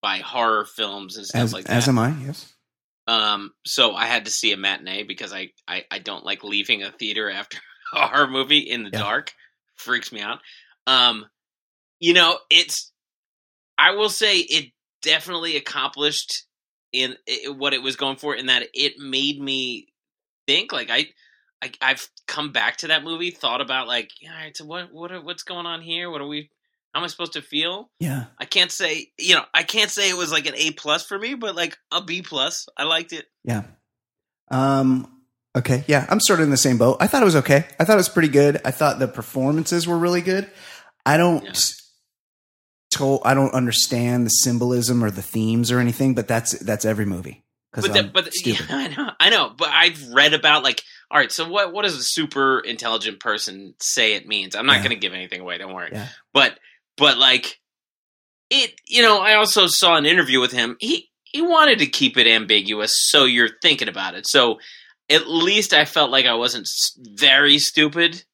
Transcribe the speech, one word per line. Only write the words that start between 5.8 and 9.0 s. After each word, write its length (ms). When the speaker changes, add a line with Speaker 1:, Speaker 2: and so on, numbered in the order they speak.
Speaker 1:
I 100
don't 240
like 180
leaving 400
a 80
theater 400
after 280
<laughs> 180
a 120
horror 220
movie 300
in 260
the 80
Speaker 2:
Yeah. 80